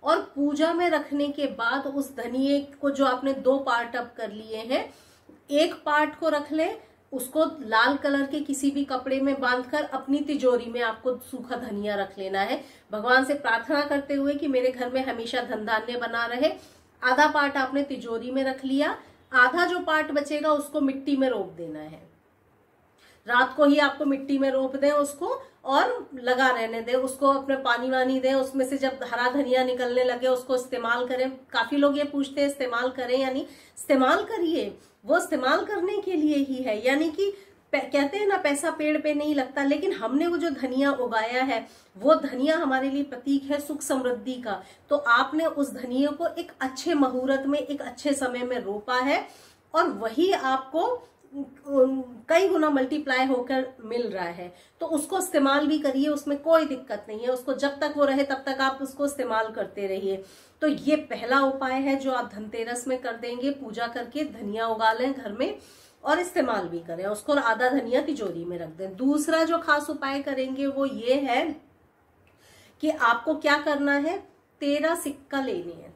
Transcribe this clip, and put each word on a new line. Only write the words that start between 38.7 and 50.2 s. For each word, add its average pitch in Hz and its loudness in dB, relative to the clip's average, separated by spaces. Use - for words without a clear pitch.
पेड़ 302 0
पे 302 0
नहीं 294 0
लगता, 277 -2
लेकिन 311 2
हमने 269 0
वो 349 0
जो 320 0
धनिया 269 0
उगाया 240 0
है 233 -2
वो 269 8
धनिया 277 0
हमारे 269 0
लिए 277 -2
प्रतीक 277 -2
है 285 -2
सुख 294 -8
समृद्धि 254 -2
का। 220 -8
तो 294 4
आपने 262 2
उस 285 0
धनिया 254 0
को 330 -4
एक - -6
अच्छे 269 -2
मुहूर्त 269 2
में, 285 2
एक 285 -6
अच्छे - -2
समय 247 -2
में 247 -4
रोपा 208 -4
है 294 0
और 339 4
वही 226 0